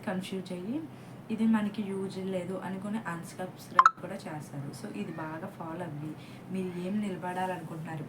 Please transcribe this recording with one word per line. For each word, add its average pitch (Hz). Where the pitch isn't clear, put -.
కన్ఫ్యూజ్ 185
అయ్యి 208
ఇది 220
మనకి 208
యూజ్ 190
లేదు 180
అనుకుని 196
అన్‌సబ్స్క్రైబ్ -
కూడా -
చేస్తారు. 143
So, -
ఇది 175
బాగా 160
ఫాలో 170
అవ్వి 147
మీరు 185
ఏం 202
నిలబడాలనుకుంటున్నారు, 170